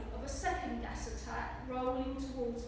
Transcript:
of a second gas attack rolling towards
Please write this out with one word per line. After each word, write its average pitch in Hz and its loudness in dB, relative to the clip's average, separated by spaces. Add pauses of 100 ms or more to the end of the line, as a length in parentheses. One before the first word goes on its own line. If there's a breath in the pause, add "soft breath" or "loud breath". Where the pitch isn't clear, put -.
(160)
of 240 -4
a 285 -2
second 359 2
gas 220 -2
attack - -2
rolling 254 2
towards 254 0